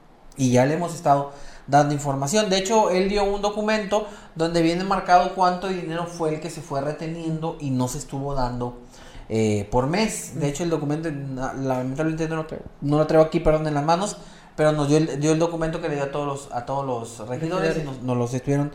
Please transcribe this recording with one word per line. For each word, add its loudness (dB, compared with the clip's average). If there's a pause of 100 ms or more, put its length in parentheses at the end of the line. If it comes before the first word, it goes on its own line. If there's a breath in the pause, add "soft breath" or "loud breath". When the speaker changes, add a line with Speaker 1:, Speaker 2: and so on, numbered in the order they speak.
(360)
Speaker 1:
y 2
ya 8
le 0
hemos -4
estado 2 (340 loud breath)
dando 4
información". 0
De 2
hecho, 2
él 2
dio 2
un 0
documento 0 (300 loud breath)
donde 2
viene 2
marcado 4
cuánto 2
dinero -4
fue -2
el -6
que -8
se -10
fue -4
reteniendo -4
y -4
no 0
se -6
estuvo -6
dando, -2 (500 soft breath)
eh, 0
por 2
mes. -2
De 0
hecho, -4
el -2
documento, -2
na-, -6
lamentablemente -2
no -4
lo -6
traigo, -12 (160)
no 2
lo 4
traigo 6
aquí, 0
perdón, 2
en 0
las 0
manos, 2 (400 soft breath)
pero 4
nos 0
dio 6
el, 2
dio 4
el 4
documento -2
que -2
le -2
dio -2
a -4
todos -4
los, -8
a -4
todos -4
los -6
regidores -2
y -2
Speaker 2:
Regidores. -6
Speaker 1:
nos, -8
nos 0
los 0
estuvieron 0